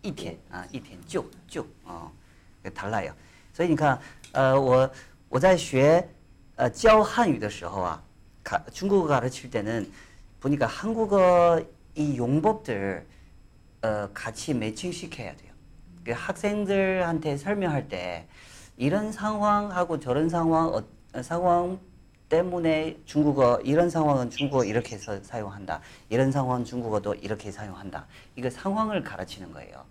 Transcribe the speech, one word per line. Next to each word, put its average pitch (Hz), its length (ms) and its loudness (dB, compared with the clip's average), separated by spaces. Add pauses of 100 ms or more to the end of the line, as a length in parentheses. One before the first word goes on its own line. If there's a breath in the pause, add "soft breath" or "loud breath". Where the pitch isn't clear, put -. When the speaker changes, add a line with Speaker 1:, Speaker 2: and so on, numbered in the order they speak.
Speaker 1:
一 208 80 -8
天, - 220 -10
Speaker 2:
네. - 60 -18 (120)
Speaker 1:
아, 90 200 -12
一天就, 98 540 -8 (220)
就, - 180 -10 (180)
어, 85 280 -16 (500 soft breath)
그게 95 120 -10
달라요. 98 400 -4 (400 soft breath)
所以你看, 156 460 2 (340 loud breath)
어, 135 260 4
我, 131 300 4 (400 loud breath)
我在学, 165 760 4 (500)
어,教汉语的时候啊, 107 1400 2 (420)
가-, - 280 -4
중국어 190 360 2
가르칠 127 440 0
때는 110 400 -2 (480 loud breath)
보니까 139 280 0
한국어 185 960 4 (320)
이 147 220 -2
용법들, 120 880 0 (800 soft breath)
어, 107 300 -2
같이 - 400 -8
매칭시켜야 113 840 -8
돼요. - 160 -20 (520)
그 - 80 -6
Speaker 2:
음. - 40 -2
Speaker 1:
학생들한테 190 1200 -2
설명할 175 500 -2
때 87 400 -8 (500 loud breath)
이런 196 340 -2
상황하고 208 880 0
저런 143 300 0
상황, 165 440 2
어, - 480 -8
상황 175 580 0 (500)
때문에 160 760 0
중국어, 139 580 4
이런 160 280 4
상황은 143 400 2
중국어 135 340 0
이렇게 110 300 -2
해서 98 280 -10
사용한다. 98 580 -10 (280 loud breath)
이런 131 220 2
상황은 127 340 -2
중국어도 110 500 -4
이렇게 104 360 -8
사용한다. 98 560 -12 (280 loud breath)
이거 123 140 -4
상황을 208 540 -2
가르치는 90 480 -12
거예요. 65 400 -20